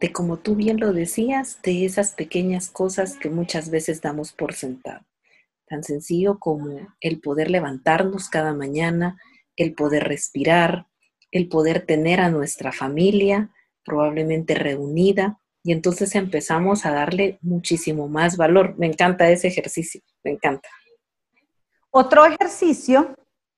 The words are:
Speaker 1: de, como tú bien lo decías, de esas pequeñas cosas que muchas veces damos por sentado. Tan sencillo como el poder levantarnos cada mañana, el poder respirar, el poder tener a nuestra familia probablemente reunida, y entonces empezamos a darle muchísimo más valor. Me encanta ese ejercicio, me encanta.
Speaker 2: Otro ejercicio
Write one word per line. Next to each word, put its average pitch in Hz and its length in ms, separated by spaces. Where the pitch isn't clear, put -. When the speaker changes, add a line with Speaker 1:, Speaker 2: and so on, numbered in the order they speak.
Speaker 1:
de, 175 100
como 170 260
tú 214 180
bien 214 240
lo 220 120
decías, 233 720
de 180 240
esas 196 260
pequeñas 180 580
cosas 190 460
que - 140
muchas 165 400
veces 160 320
damos 151 320
por 147 200
sentado. - 520
Tan 151 160
sencillo 175 560
como 147 400
el 165 220
poder 151 300
levantarnos 175 760
cada 156 260
mañana, 165 640
el 165 200
poder 147 300
respirar, 165 800
el 180 160
poder 165 380
tener 165 340
a 180 120
nuestra 139 400
familia 196 800
probablemente 156 720
reunida, 160 840
y 170 80
entonces 180 440
empezamos 185 720
a 156 60
darle 180 500
muchísimo 165 640
más 160 280
valor. 180 420
Me 170 100
encanta 175 420
ese 175 180
ejercicio, - 540
me - 80
encanta. 143 380
Speaker 2:
Otro 269 360
ejercicio 311 880